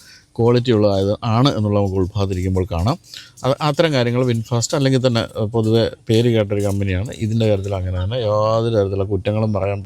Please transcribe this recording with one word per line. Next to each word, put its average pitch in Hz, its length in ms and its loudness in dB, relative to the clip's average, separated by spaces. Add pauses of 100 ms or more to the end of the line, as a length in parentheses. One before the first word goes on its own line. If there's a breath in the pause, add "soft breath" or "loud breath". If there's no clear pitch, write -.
(380 loud breath)
ക്വാളിറ്റി 120 380 2
ഉള്ളതായത് 101 360 2 (240)
ആണ് 131 220 4
എന്നുള്ള 104 220 0
നമുക്ക് 98 220 0
ഉൾഭാഗത്തിരിക്കുമ്പോൾ 95 720 -2
കാണാം. 101 240 -2 (460 loud breath)
അത് 127 100 0 (140)
അത്തരം 156 280 2
കാര്യങ്ങൾ 120 340 0
വിൻഫാസ്റ്റ് 117 480 -2
അല്ലെങ്കിൽ 135 300 2
തന്നെ, 117 160 0 (160)
ഏഹ്, 110 160 -2
പൊതുവെ 113 280 2 (260)
പേര് 117 260 4
കേട്ടൊരു 104 320 0
കമ്പനിയാണ്. 98 440 -2 (140)
ഇതിൻ്റെ 110 260 0
കാര്യത്തിൽ 98 280 -2
അങ്ങനെ 92 240 -4
തന്നെ 110 140 -4 (100)
യാതൊരു 110 500 0
തരത്തിലുള്ള 98 360 0
കുറ്റങ്ങളും 107 440 -2
പറയാൻ 101 280 -2